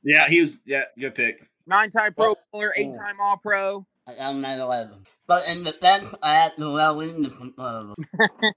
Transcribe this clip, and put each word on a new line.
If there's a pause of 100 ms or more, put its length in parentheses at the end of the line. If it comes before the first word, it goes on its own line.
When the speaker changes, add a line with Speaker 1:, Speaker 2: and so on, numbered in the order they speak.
Speaker 1:
Yeah,
he
was, (100)
yeah, (160)
good
pick. (320)
Speaker 2:
Nine-time
Pro
Speaker 3:
Oh. (160)
Speaker 2:
Bowler,
Speaker 3:
Oh.
Speaker 2:
eight-time
All-Pro. (220)
Speaker 3:
I,
I'm
at
eleven. (220)
But
in
defense,
I
have
Terrell
Williams
in
front
of
him.